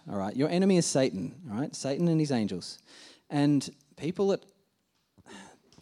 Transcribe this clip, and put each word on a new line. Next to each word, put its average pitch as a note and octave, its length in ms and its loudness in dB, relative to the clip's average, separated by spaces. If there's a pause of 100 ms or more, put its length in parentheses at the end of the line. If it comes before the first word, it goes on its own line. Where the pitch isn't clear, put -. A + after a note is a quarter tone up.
all G2+ 80 -4
right? G2 180 -4
Your C#3 140 0
enemy F#3 280 4
is E3 80 4
Satan, A2+ 500 0 (160)
all G#2 80 -4
right? - 160 -4
Satan C#3+ 320 -2
and D#3+ 120 4
his D3 120 0
angels. G2 480 -4 (500)
And C#3+ 400 2 (260)
people F3 340 -2
that, - 160 0 (1400)